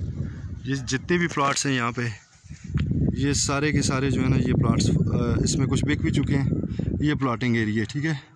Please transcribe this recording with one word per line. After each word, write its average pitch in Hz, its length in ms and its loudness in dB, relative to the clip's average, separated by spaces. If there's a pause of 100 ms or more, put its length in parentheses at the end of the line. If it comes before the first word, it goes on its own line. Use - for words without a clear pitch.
(640)
ये 131 100 -2
जितने 131 420 -2
भी 175 100 0
plots 139 380 0
हैं 139 80 0
यहाँ 120 180 0
पे, 120 140 -4 (1120)
ये 139 160 0
सारे 143 380 0
के 143 100 2
सारे 135 300 0
जो 127 100 0
है 131 80 2
ना, 135 80 4
ये - 160 2
plots, - 360 4
अ, - 540 2
इसमें 135 240 2
कुछ 127 180 2
बिक 147 160 0
भी 160 100 0
चुके 139 240 2
हैं। - 640 -2
ये 147 140 2
plotting 120 420 0
एरिया 110 220 0
है, 107 60 0
ठीक 143 200 -6
है? 151 160 -2 (140)